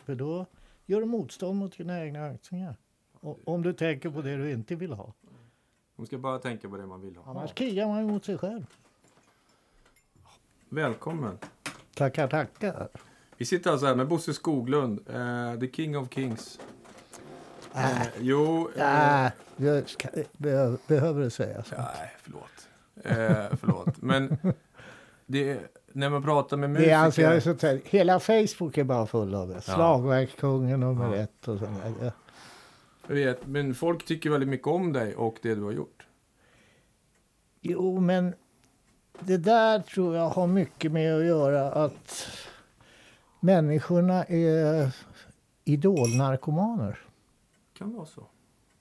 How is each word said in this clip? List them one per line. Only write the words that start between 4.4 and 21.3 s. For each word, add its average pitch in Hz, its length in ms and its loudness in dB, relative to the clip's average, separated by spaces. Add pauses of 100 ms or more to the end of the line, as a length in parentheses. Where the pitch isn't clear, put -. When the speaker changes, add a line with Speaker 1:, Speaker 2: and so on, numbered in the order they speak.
Speaker 1:
inte 117 240 -6
vill 165 180 -10
ha. 104 200 -14 (840)
Speaker 2:
Man - 120 -14
ska 139 100 -10
bara 131 220 -4
tänka 117 300 -8
på 98 80 -12
det 98 80 -12
man 95 160 -14
vill 95 140 -16
ha. 131 160 -20
Speaker 1:
Annars 139 180 -10
Speaker 2:
Ja. - 60 -16
Speaker 1:
krigar 214 320 -2
man 214 180 -2
ju 214 60 -2
mot 208 140 -4
sig 190 120 -6
själv. 196 280 -6 (2000)
Speaker 2:
Välkommen. 143 680 -4 (580)
Speaker 1:
Tackar, 139 320 0
tackar. 156 600 -4 (500)
Speaker 2:
Vi 123 80 -6
sitter 175 260 2
alltså 139 140 2
här 131 100 4
med 127 120 2
Bosse 160 260 -2
Skoglund, 131 680 0 (100)
eh, 120 500 -4
the 127 120 -2
king 156 260 -4
of 127 160 -6
kings. 127 460 -6 (1160)
Speaker 1:
Äh. 131 260 0
Speaker 2:
Eh, 117 60 -2 (120)
jo, 151 560 2
eh. 143 500 4
Speaker 1:
Äh, 123 60 2 (260)
det 143 320 0
ska, - 180 -10 (300)
be-, 135 400 0 (100)
behöver 151 360 2
det 123 60 -2
sägas? 107 480 -6